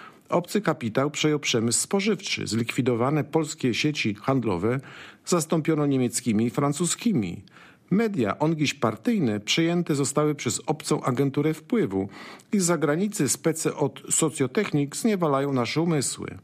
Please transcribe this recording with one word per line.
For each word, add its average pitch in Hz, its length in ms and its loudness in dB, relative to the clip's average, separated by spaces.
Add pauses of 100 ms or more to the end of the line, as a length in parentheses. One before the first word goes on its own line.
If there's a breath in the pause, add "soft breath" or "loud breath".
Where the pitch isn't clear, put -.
(280 loud breath)
Obcy 180 320 0
kapitał 139 500 0
przejął 151 280 0
przemysł 117 420 0
spożywczy, 196 640 -2
zlikwidowane 120 800 0
polskie 147 500 0
sieci 147 400 0
handlowe 113 640 0 (460 loud breath)
zastąpiono 160 600 2
niemieckimi 120 600 2
i 120 40 -2
francuskimi. 143 920 0 (500 loud breath)
Media, 185 460 2
ongiś 151 360 0
partyjne, 113 640 0
przejęte 165 540 0
zostały 151 400 0
przez - 320 -4
obcą 151 360 -2
agenturę 143 520 0
wpływu 104 540 -2 (440 loud breath)
i 208 60 4
z 185 60 2
zagranicy 160 640 2
spece - 480 -2
od - 340 -2
socjotechnik - 840 0
zniewalają 147 560 2
nasze 127 280 0
umysły. 156 640 -2